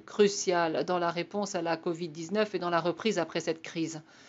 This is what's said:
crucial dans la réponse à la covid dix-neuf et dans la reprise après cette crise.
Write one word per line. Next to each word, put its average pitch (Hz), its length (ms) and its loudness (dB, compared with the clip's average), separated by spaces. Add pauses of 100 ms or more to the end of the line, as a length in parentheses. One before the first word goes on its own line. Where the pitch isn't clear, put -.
crucial 175 800 2
dans 180 120 2
la 170 120 2
réponse 175 440 -4
à 180 60 0
la 165 160 0
covid 170 320 -4
dix-neuf 175 460 -2
et 185 40 0
dans 175 120 -2
la 170 100 4
reprise 175 380 0
après 165 220 -2
cette 160 200 -2
crise. 160 400 -6 (280)